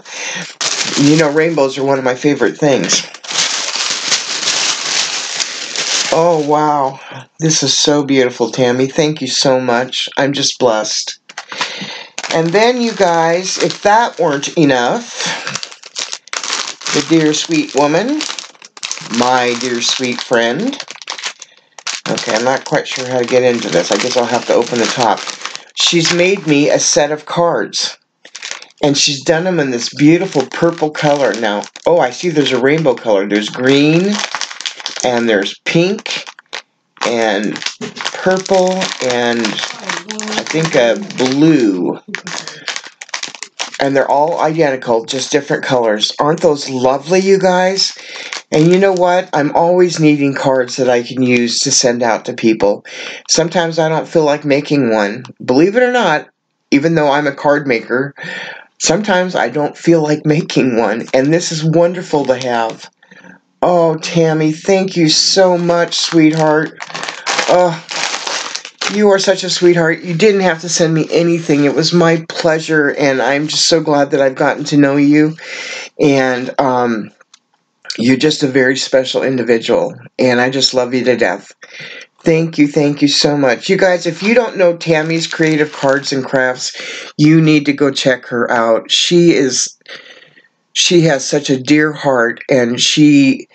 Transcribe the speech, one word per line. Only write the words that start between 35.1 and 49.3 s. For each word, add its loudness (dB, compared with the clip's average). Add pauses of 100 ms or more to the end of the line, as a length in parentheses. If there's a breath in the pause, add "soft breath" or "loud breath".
there's 0
pink, -2 (800)
and -2 (580)
purple, 0 (360)
and 0
I -8
think -2
a 4 (200)
blue. 2 (1800 loud breath)
And 0
they're 0
all 0
identical, 0
just -6
different -2
colors. 0
Aren't 0
those 0
lovely, 0
you 4
guys? 0 (540 loud breath)
And 4
you 6
know 4
what? 2